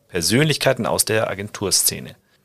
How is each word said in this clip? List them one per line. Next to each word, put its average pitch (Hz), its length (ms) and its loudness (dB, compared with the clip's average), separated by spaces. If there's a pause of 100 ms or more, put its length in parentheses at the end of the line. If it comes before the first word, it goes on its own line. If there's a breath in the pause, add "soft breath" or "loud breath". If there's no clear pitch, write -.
Persönlichkeiten 120 800 2
aus 87 180 -2
der 110 240 0
Agenturszene. - 840 -2 (300)